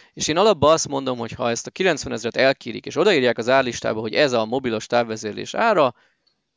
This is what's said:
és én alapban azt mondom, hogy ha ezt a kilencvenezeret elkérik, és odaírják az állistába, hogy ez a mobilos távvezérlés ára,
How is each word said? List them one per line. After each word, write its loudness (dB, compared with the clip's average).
és -6
én 0
alapban 4
azt 2
mondom, -4
hogy -6
ha -2
ezt -4
a -12
kilencvenezeret -2
elkérik, 0
és -8
odaírják 2
az -4
állistába, 0
hogy -6
ez 2
a 2
mobilos -4
távvezérlés -4
ára, 2